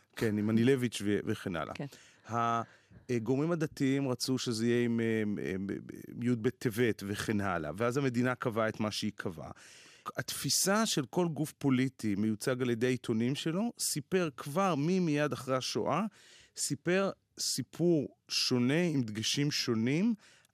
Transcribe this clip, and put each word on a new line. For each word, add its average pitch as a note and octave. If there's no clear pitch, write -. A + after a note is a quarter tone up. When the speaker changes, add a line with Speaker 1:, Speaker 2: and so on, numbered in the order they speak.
Speaker 1:
כן, G#2+
עם G#2
אנילביץ' A#2+
ו-, G2+
וכן G2+
הלאה. C#2
Speaker 2:
כן. C#3+
Speaker 1:
ה-, A#2
אה, A#2+
גורמים C3
הדתיים C#3
רצו B2+
שזה A#2
יהיה A#2+
עם, A#2
אה, A2+
אה, D2
י' A#2+
בטבת A2+
וכן G2+
הלאה, E2+
ואז A#2+
המדינה B2+
קבעה A2
את G#2+
מה G#2+
שהיא G2+
קבעה. D#2
התפיסה G3
של C#3+
כל F3+
גוף D3
פוליטי C3
מיוצג A2
על B2+
ידי A#2
העיתונים B2
שלו, F3+
סיפר F3
כבר F3
ממיד D3+
אחרי B2
השואה, C3
סיפר F#3
סיפור D#3
שונה B2+
עם D3
דגשים A2
שונים C#3